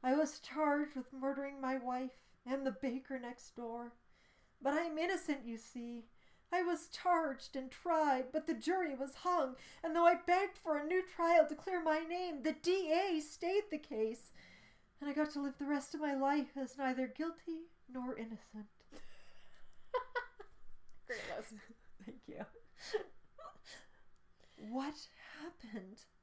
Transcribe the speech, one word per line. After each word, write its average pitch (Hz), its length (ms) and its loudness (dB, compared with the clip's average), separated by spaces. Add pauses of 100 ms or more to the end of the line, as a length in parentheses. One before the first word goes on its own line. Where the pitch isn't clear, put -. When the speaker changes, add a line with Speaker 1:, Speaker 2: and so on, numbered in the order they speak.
Speaker 1:
I 254 140 6
was 302 240 2
charged 294 560 2
with 254 180 -8
murdering 277 480 -2
my 262 160 0
wife 254 400 -4 (280)
and 269 200 -2
the 262 60 2
baker 262 480 -4
next 240 360 -10
door. 233 380 -6 (680)
But 277 120 2
I 330 100 2
am 311 140 -4
innocent, 311 480 0
you 226 120 -6
see. 240 480 -10 (460)
I 359 120 4
was 339 240 0
charged 330 720 2
and 262 120 -6
tried, 285 600 4
but 311 160 0
the 330 60 2
jury 311 420 2
was 269 200 -4
hung, 302 400 2 (280)
and 320 120 0
though 339 100 8
I 349 100 10
begged 359 420 2
for 302 200 2
a 294 80 0
new 370 200 4
trial 339 420 8
to 302 80 -4
clear 359 280 -2
my 311 160 4
name, 330 440 -4
the 311 100 2
D 359 400 2
A 349 260 4
stayed 381 500 0
the 302 80 -4
case, 220 540 -2 (720)
and 285 80 -4
I 277 40 -2
got 302 180 2
to 285 100 -4
live 277 160 -4
the 285 80 -4
rest 277 280 0
of 302 80 -4
my 285 120 2
life 277 420 2
as 269 220 -6
neither 262 300 0
guilty 330 600 -6 (220)
nor 247 260 -6
innocent." 214 520 -10 (260)
<laughs> - 80 -12 (2000)
Speaker 2:
Great, 233 120 -6 (160)
Liz. - 100 -6 (600)
Speaker 1:
Thank - 220 -12
you. 160 180 -10 (2250)
What 269 380 -4 (340)
happened? 214 640 -12 (200)